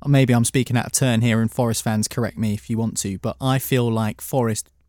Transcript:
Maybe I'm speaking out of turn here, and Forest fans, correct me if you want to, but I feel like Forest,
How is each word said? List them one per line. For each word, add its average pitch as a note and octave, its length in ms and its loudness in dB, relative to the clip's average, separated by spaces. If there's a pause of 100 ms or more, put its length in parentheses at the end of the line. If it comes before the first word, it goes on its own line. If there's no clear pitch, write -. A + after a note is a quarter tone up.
Maybe C3+ 280 4
I'm A#2+ 120 4
speaking B2 320 0
out - 80 -2
of - 80 -14
turn A#2+ 260 2
here, A2+ 220 2
and A2 100 0
Forest A#2 320 -2
fans, A2 240 0
correct A2+ 300 -4
me G#2+ 160 -2
if - 160 -8
you A2+ 80 -2
want A2+ 220 -2
to, F#2+ 200 -4
but A2+ 220 -6
I C3 180 0
feel A#2+ 320 0
like A2 300 -2
Forest, A#2 480 -4 (200)